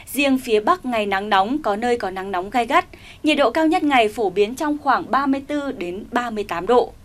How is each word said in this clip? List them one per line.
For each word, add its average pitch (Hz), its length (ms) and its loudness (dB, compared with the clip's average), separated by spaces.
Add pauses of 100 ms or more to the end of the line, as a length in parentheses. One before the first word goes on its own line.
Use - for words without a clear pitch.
(140)
Riêng 269 240 2
phía 226 220 2
Bắc 330 260 0
ngày 226 200 -2
nắng 202 240 -2
nóng, 214 320 2
có 202 140 0
nơi 240 220 0
có 202 120 -4
nắng 190 220 -8
nóng 349 180 -4
gay 247 160 0
gắt. 339 200 -2 (380)
Nhiệt 302 140 2
độ 269 140 4
cao 320 160 2
nhất 359 160 2
ngày 254 240 4
phổ 214 220 -2
biến 208 260 0
trong 294 220 -2
khoảng 214 340 0
ba 269 140 2
mươi 277 220 0
tư 285 240 -4
đến 180 400 -8
ba 240 180 -2
mươi 214 140 -4
tám 180 240 -6
độ. 240 240 2 (140)